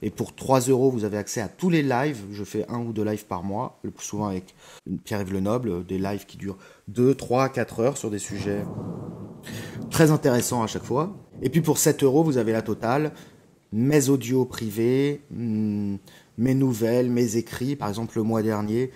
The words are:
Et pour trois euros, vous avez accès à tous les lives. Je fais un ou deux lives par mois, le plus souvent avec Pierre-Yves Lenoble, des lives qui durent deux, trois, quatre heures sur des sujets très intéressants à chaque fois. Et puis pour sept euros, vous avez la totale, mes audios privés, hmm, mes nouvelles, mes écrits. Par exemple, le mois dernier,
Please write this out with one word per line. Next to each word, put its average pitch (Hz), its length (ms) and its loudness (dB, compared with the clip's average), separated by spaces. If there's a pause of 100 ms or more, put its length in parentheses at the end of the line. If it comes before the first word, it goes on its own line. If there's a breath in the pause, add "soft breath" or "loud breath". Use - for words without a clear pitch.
Et 104 80 -4
pour - 240 -6
trois 131 240 4
euros, 131 320 4
vous 110 140 -2
avez 104 120 -2
accès 104 240 -4
à 98 60 -4
tous 180 240 -2
les 160 100 4
lives. 131 400 0 (100)
Je 104 120 -8
fais 104 260 -4
un 120 100 -6
ou 117 140 -6
deux 107 100 -2
lives 107 220 -2
par 90 160 -6
mois, 98 400 -6
le - 80 -8
plus - 160 -12
souvent 104 220 -4
avec 92 260 -6 (500 loud breath)
Pierre-Yves 101 300 -4
Lenoble, 98 520 -2
des 95 120 -4
lives 98 300 -4
qui - 100 -20
durent 95 220 -10 (280 loud breath)
deux, 123 280 4
trois, 131 340 0
quatre 117 300 -4
heures 131 180 2
sur 110 140 -6
des 104 80 -4
sujets 101 440 -4 (1300 loud breath)
très 160 220 6
intéressants 123 500 2
à 110 60 0
chaque - 160 -6
fois. 156 320 -2 (260)
Et 131 80 0
puis 156 120 4
pour 151 160 2
sept 147 260 4
euros, 139 200 6
vous 147 140 2
avez 113 160 2
la 113 80 2
totale, 117 500 -2 (600 loud breath)
mes 131 380 4
audios 127 360 2
privés, 127 760 0 (100)
hmm, 107 640 -2 (420 loud breath)
mes 131 160 2
nouvelles, 123 560 2
mes 120 260 2
écrits. 123 400 -2
Par 104 140 -4
exemple, 107 280 -6
le 113 60 2
mois 110 200 2
dernier, 110 520 0